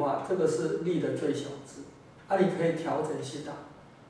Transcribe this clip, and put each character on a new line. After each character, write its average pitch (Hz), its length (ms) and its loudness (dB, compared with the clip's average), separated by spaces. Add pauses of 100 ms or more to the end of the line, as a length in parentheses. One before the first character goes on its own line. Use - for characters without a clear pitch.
话， - 240 0
这 185 60 2
个 165 140 4
是 160 300 0
力 165 200 0
的 139 180 0
最 147 160 0
小 - 180 -4 (140)
值， - 180 -16 (460)
那 196 100 4
你 180 180 6
可 165 100 2
以 165 60 4
调 - 280 -2
整 135 220 -2
西 143 220 -8
塔， - 80 -8 (560)